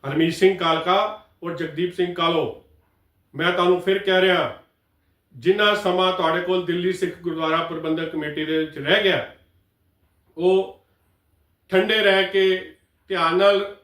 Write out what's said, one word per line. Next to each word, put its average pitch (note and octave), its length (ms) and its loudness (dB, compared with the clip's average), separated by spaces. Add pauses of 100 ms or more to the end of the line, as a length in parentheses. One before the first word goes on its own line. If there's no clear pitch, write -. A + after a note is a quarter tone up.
ਹਰਮੀਤ E3 240 0
ਸਿੰਘ F#3+ 240 4
ਕਾਲਕਾ E3+ 600 0 (260)
ਔਰ E3 100 -8
ਜਗਦੀਪ E3+ 400 -6
ਸਿੰਘ F3 200 -2
ਕਾਲੋ, E3 500 -2 (720)
ਮੈਂ E3+ 160 0
ਤੁਹਾਨੂੰ F3+ 300 2
ਫਿਰ G3 180 0
ਕਹਿ F#3 220 2
ਰਿਹਾ, F3+ 360 2 (800)
ਜਿੰਨਾ G3+ 400 2
ਸਮਾਂ F#3 380 0
ਤੁਹਾਡੇ E3+ 280 0
ਕੋਲ F3+ 240 -2
ਦਿੱਲੀ F3 280 -2
ਸਿੱਖ F3 240 -4
ਗੁਰਦੁਆਰਾ D#3+ 400 -2
ਪ੍ਰਬੰਧਕ D#3+ 520 -4
ਕਮੇਟੀ D3+ 360 -6
ਦੇ D#3+ 120 -2
ਵਿੱਚ D#3 200 -4
ਰਹਿ E3 260 0
ਗਿਆ, D#3+ 240 0 (1080)
ਉਹ F#3 480 0 (840)
ਠੰਡੇ G#3+ 280 2
ਰਹਿ G3 260 4
ਕੇ F#3 520 0 (320)
ਧਿਆਨ F3 300 0
ਨਾਲ G3+ 460 2